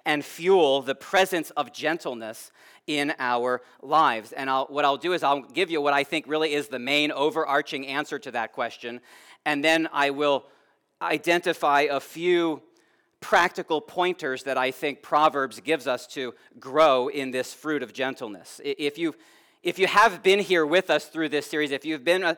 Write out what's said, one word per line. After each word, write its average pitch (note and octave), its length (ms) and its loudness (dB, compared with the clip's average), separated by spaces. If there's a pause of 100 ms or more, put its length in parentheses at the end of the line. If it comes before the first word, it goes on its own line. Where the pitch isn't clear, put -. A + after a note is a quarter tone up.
and D3+ 180 0
fuel D#3+ 600 4
the B2+ 120 -4
presence F#3 580 0
of C#3+ 200 -4
gentleness B2+ 800 -6 (340)
in D3 320 0
our B2 440 0 (180)
lives? C3+ 520 2
And C3+ 180 -6
I'll, C3+ 160 0
what D3 180 0
I'll C#3 140 2
do F3+ 160 -2
is D#3+ 80 -2
I'll C#3+ 180 2
give D3+ 300 -4
you D#3+ 100 -2
what C#3+ 140 2
I C#3+ 100 2
think D3+ 240 -4
really D#3 240 0
is D3 160 -2
the C3 100 -8
main D3 340 0
overarching C#3+ 760 -2
answer C#3+ 320 -6
to B2+ 140 -12
that A2+ 200 -4
question, A#2+ 480 -8 (460)
and D3 180 0
then D#3+ 260 2
I C#3+ 200 2
will C#3+ 340 0 (560)
identify E3+ 920 2
a C3+ 80 -2
few E3 640 0 (600)
practical E3+ 600 0
pointers E3 640 -4
that C3 160 -2
I C3 120 0
think C#3 300 -6
Proverbs C#3+ 600 0
gives C#3 260 -2
us B2+ 220 -4
to B2+ 260 -8 (260)
grow C3+ 480 4
in C3+ 220 -6
this B2+ 240 -6
fruit D3+ 280 -6
of - 120 -10
gentleness. B2 680 -8
I-, C#3+ 160 -6
if D3 200 -4
you, E3 160 -2 (480)
if F3 160 -4
you F#3 80 4
have G3 360 4
been G3 180 4
here E3 260 2
with F3+ 240 2
us - 160 2
through D#3 240 -4
this D3 160 -2
series, D3+ 240 -2
if C#3 160 -6
you've D3+ 180 -6
been, F#3 180 2
uh, E3+ 160 0